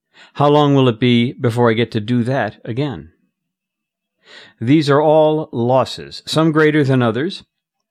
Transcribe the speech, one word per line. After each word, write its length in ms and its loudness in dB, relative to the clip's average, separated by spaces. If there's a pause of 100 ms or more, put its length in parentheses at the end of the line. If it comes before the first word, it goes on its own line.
(340)
How 140 0
long 260 2
will 140 2
it 120 -2
be 320 0
before 380 -2
I 40 0
get 180 -4
to 80 -4
do 240 -2
that 400 -6
again? 480 -10 (1500)
These 300 2
are 100 4
all 520 2
losses, 760 -2
some 260 0
greater 320 2
than 180 0
others, 420 -4 (460)